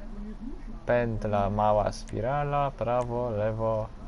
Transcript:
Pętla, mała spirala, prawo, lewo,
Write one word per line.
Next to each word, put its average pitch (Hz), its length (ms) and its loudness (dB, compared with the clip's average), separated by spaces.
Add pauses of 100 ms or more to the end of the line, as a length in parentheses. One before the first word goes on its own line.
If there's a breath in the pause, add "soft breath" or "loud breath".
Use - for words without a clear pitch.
(840)
Pętla, 110 640 2
mała 104 420 4
spirala, 139 800 0
prawo, 120 580 0
lewo, 110 580 0 (200)